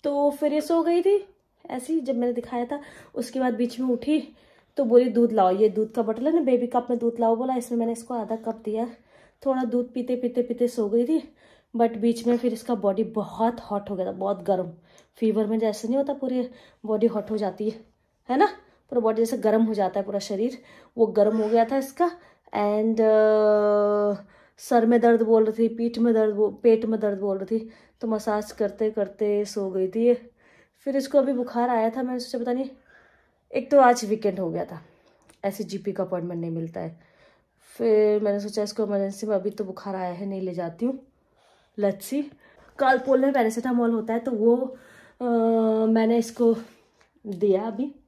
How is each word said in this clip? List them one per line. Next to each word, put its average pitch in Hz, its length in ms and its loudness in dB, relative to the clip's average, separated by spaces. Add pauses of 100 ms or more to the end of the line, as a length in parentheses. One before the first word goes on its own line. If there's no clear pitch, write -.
तो 285 280 2
फिर 285 220 -2
ये 302 80 2
सो 330 220 2
गई 339 180 2
थी 392 260 2 (420)
ऐसे 254 240 -6
ही 330 60 0
जब 254 160 -4
मैंने 240 180 0
दिखाया 240 320 -6
था। 285 160 -8 (340)
उसके 254 240 -6
बाद 254 140 0
बीच 240 260 -4
में 254 100 -2
उठी 285 440 -2 (440)
तो 277 60 0
बोली, 240 260 6
"दूध 233 220 4
लाओ, 190 200 4
ये 208 180 4
दूध 214 240 -2
का 240 80 -2
बॉटल 226 260 -2
है 320 80 2
ना, 339 60 4
baby 247 260 2
cup 247 220 -2
में 240 100 0
दूध 233 200 -2
लाओ," 226 160 2
बोला। 254 200 -4
इसमें 240 240 -4
मैंने 233 120 0
इसको 226 220 -8
आधा 220 220 -4
cup 220 300 -8
दिया, 220 240 -4 (560)
थोड़ा 262 180 0
दूध 240 300 -2
पीते 247 220 -2
पीते 247 260 -2
पीते 240 260 -2
सो 220 220 -2
गई 233 160 2
थी। 311 300 -2 (420)
But 226 200 2
बीच 233 300 0
में 240 100 2
फिर 240 160 -2
इसका 233 220 -4
body 196 280 0
बहुत 226 560 -2
हॉट 202 300 -8
हो 202 60 -6
गया 180 100 -4
था, 196 60 -6
बहुत 190 320 -4
गर्म। 185 300 -2 (420)
Fever 214 300 0
में 220 140 -2
जैसे 214 280 -2
नहीं 254 100 0
होता 277 160 -2
पूरी 254 360 -4 (360)
body 214 220 2
hot 214 240 -2
हो 220 60 -2
जाती 202 320 -4
है, - 160 -12 (440)
है 262 80 0
ना, 392 80 6 (440)
पूरा 247 120 0
body 220 200 0
जैसे 226 160 0
गर्म 220 260 2
हो 220 100 0
जाता 202 260 0
है 196 60 -4
पूरा 202 140 -4
शरीर, 214 420 -4 (360)
वो 226 100 4
गर्म 214 300 4
हो 214 120 0
गया 226 160 4
था 262 120 -2
इसका। 339 340 0 (440)
And, 214 460 0
अ, 208 1200 4 (340)
सर 233 280 2
में 233 140 4
दर्द 233 220 6
बोल 220 240 4
रही 220 240 0
थी, 226 60 -6
पीठ 233 220 -4
में 233 160 2
दर्द 214 220 2
बो-, 202 280 0
पेट 226 220 4
में 220 140 -2
दर्द 202 200 -2
बोल 196 180 -2
रही 214 220 -4
थी, 226 100 -10 (320)
तो 233 60 -6
मसाज 214 440 -4
करते 214 400 -2
करते 208 540 -2
सो 202 240 -6
गई 190 180 -2
थी 226 200 2
ये। 240 240 2 (520)
फिर 277 140 -2
इसको 269 200 0
अभी 269 160 4
बुखार 240 360 -2
आया 226 200 0
था, 254 140 -6
मैंने 254 160 -6
सोचा 240 240 -8
पता 247 100 -2
नहीं, 269 160 -4 (840)
एक - 180 -4
तो 285 80 8
आज 247 260 6
weekend 202 340 -2
हो 170 120 -4
गया 170 140 -6
था, 165 160 -16 (640)
ऐसे 202 180 -6
जीपी 190 280 -8
का 196 120 -4
appointment 175 380 -6
नहीं 170 100 -6
मिलता 165 280 -8
है। 165 200 -12 (800)
फिर 214 440 2
मैंने 202 180 -2
सोचा 208 240 -6
इसको 208 200 -4
emergency 196 440 -4
में, 208 80 0
अभी 190 140 -2
तो 208 140 -8
बुखार 190 320 -10
आया 180 180 -6
है, 190 120 -10
नहीं 190 160 -8
ले 185 120 -6
जाती 170 320 -6
हूँ 269 220 -6 (720)
लस्सी। 202 520 -4 (480)
कल 262 180 4
पोल 262 240 2
में 277 120 2
paracetamol 233 580 0
होता 226 220 -2
है 233 60 -2
तो 247 120 -6
वो, 240 460 2 (440)
अ, 247 40 -6 (600)
मैंने 226 320 2
इसको 226 380 2 (720)
दिया 196 400 0
अभी। 240 280 -6 (120)